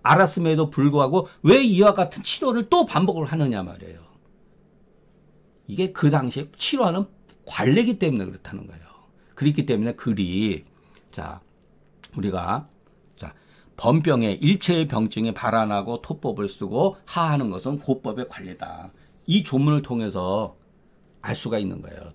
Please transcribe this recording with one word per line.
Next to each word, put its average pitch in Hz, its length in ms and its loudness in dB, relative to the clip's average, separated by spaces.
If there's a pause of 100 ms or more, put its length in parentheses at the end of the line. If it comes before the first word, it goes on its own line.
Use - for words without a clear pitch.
알았음에도 160 680 4
불구하고 143 580 2 (140)
왜 240 200 8
이와 202 320 6
같은 196 300 -2
치료를 240 440 -2
또 - 160 6
반복을 170 420 0
하느냐 135 360 0
말이에요. 87 380 -14 (1700)
이게 185 260 -4
그 147 180 2
당시에 135 460 -2
치료하는 202 500 0 (400)
관례이기 214 520 2
때문에 131 280 0
그렇다는 98 400 -14
거예요. 82 160 -20 (520)
그렇기 147 320 2
때문에 117 280 0
글이, 98 720 -2 (460)
자, 80 300 -12 (760)
우리가, 98 520 -4 (480)
자, - 180 -16 (420)
"범병에 127 560 2
일체의 160 560 2
병증에 110 440 -2
발안하고 110 680 -2
토법을 104 460 -6
쓰고 120 480 -2 (100)
하하는 147 440 -2
것은 131 280 -6
고법의 127 500 -4
관례다." 87 600 -14 (360)
이 190 160 2
조문을 143 400 2
통해서 101 760 -4 (640)
알 - 120 -6
수가 110 240 -4
있는 92 220 -6
거예요. - 340 -18